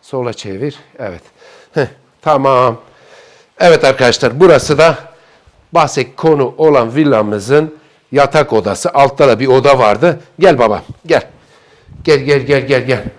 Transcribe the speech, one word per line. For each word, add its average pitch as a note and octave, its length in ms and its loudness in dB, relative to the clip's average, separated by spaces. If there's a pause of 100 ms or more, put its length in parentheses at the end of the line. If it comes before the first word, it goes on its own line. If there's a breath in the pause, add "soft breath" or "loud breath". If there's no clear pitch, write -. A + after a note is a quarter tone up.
Sola B2 320 -8
çevir, G#2+ 420 -12 (240)
evet. F#2 220 -14 (520 soft breath)
Heh, C#3+ 120 -4 (360)
tamam. C3+ 560 0 (840 soft breath)
Evet E3+ 240 4
arkadaşlar, C3 560 0
burası D#3 380 2
da D#3 200 2 (760 soft breath)
bahse C#3+ 440 -4
konu D3 420 0
olan C3+ 380 0
villamızın C3+ 800 -2 (360 soft breath)
yatak C#3 420 0
odası. G#2 400 -2
Altta C#3 340 2
da A2+ 120 0
bir C3 80 -4
oda C3 320 2
vardı. B2 400 0 (200 loud breath)
Gel D#3+ 200 4
baba, G#2 240 0 (220)
gel. D#3+ 180 0 (800 soft breath)
Gel, D3 160 2
gel, C#3 200 0
gel, C#3 280 -2
gel, B2+ 180 0
gel. A#2+ 180 -4 (160)